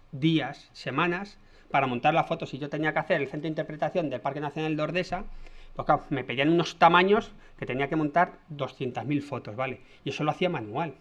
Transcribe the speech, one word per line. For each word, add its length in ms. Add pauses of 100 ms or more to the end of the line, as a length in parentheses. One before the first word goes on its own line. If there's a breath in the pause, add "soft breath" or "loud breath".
(120)
días, 600
semanas 680 (320 soft breath)
para 160
montar 280
las 120
fotos. 220
Si 100
yo 120
tenía 240
que 60
hacer 200
el 60
centro 160
de 60
interpretación 600
del 140
Parque 180
Nacional 360
de 60
Ordesa, 420 (500 soft breath)
pues 100
claro, 240
me 160
pedían 240
unos 300
tamaños 540 (260 soft breath)
que 80
tenía 220
que 80
montar 420 (100)
doscientas 560
mil 160
fotos, 360
¿vale? 260 (220 soft breath)
Y 60
eso 140
lo 60
hacía 180
manual 520